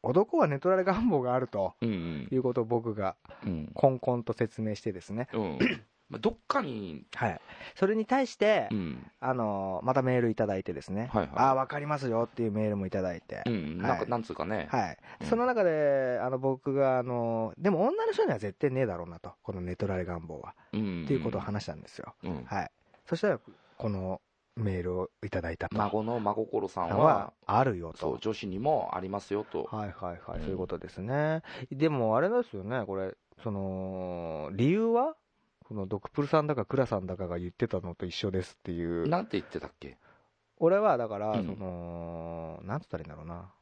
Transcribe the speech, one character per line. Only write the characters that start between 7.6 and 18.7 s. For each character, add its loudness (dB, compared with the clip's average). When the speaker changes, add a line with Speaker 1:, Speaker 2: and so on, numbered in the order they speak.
Speaker 1:
そ 4
れ 4
に 2
対 2
し -12
て、 4
Speaker 2:
う 0
ん。 -2
Speaker 1:
あ 0
の 0
ー、 0
ま 4
た 6
メ 4
ー 6
ル 4
い 2
た 2
だ 0
い -2
て -4
で -6
す -12
ね。 -2
Speaker 2:
は 4
い 0
は -
い。 -10
Speaker 1:
あ 4
ー、 -
わ 2
か -6
り -4
ま 0
す -2
よ 2
っ -20
て -2
い 2
う -2
メ 2
ー 2
ル 0
も -2
い -4
た 0
だ -2
い -12
て。 -10
Speaker 2:
う 2
ん。 2
Speaker 1:
は 0
い。 -4
Speaker 2:
な 0
ん -2
か、 -2
な -2
ん -4
つ -8
う -8
か -2
ね。 -2
Speaker 1:
は 0
い。 -10
Speaker 2:
う -8
ん。 -6
Speaker 1:
そ 2
の 2
中 2
で、 4
あ 0
の、 0
僕 0
が、 6
あ 2
の 0
ー、 -8
で 4
も 4
女 2
の 2
人 4
に 4
は 0
絶 -4
対 4